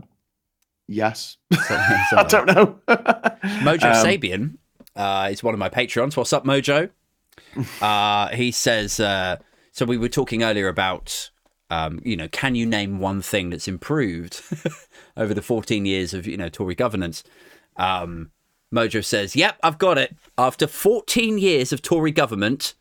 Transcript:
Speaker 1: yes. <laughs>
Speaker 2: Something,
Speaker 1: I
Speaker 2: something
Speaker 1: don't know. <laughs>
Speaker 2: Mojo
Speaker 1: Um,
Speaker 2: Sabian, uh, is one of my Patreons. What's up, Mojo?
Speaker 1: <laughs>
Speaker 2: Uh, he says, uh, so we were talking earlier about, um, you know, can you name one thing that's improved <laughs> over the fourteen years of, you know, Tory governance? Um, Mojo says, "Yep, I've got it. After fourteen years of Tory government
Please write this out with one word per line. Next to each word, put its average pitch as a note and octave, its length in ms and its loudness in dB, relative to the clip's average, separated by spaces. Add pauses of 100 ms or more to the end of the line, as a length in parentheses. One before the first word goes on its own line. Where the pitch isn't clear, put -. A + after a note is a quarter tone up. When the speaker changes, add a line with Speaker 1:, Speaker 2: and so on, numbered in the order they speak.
(880)
Speaker 1:
yes. G#2+ 580 -4
<laughs> - 80 0
Speaker 2:
Something, A#2+ 260 0
Speaker 1:
I - 320 2
Speaker 2:
something - 360 6
Speaker 1:
don't C#4 100 6
know. - 320 4
<laughs> - 0 - (760)
Speaker 2:
Mojo D#3 220 2
Speaker 1:
Um, A2+ 220 6
Speaker 2:
Sabian, G#2+ 500 -2 (380)
uh, G2 380 -2
is G2+ 100 -8
one A2+ 120 0
of G#2 40 -6
my F#2+ 120 -2
Patreons. B2 460 -2
What's A#2+ 160 0
up, C#3+ 120 0
Mojo? C#3+ 500 0
Speaker 1:
<laughs> - 840 -12
Speaker 2:
Uh, G#2 480 2
he B2 240 -2
says, A2 480 0
uh, F#2+ 360 0 (360)
so - 140 -2
we B2 100 0
were A#2 140 -2
talking A#2+ 320 -2
earlier G#2 260 2
about, F#2 640 -4 (400)
um, D#2+ 340 -4
you A2+ 120 -2
know, D#2+ 120 -8
can C3 260 -2
you A#2 120 0
name G2+ 340 -2
one G2 220 -2
thing F#2 280 -2
that's F2 160 -8
improved F#2 760 -4 (380)
<laughs> - 360 -20
over G#2+ 180 -2
the G2+ 80 -4
fourteen G#2+ 440 -2
years F#2+ 280 -2
of, F#2 120 -8
you E2+ 100 -8
know, F2+ 140 -8
Tory F#2 260 -6
governance? G2 480 -4 (520)
Um, F2 540 -4 (440)
Mojo A2 300 0
says, G2+ 300 -2
"Yep, F#3 280 2
I've D#3+ 160 2
got F3+ 200 4
it. C3 160 -2 (220)
After B2+ 300 2
fourteen A3 720 0
years E3 340 2
of C3 100 -4
Tory D#3+ 300 2
government A#2+ 680 0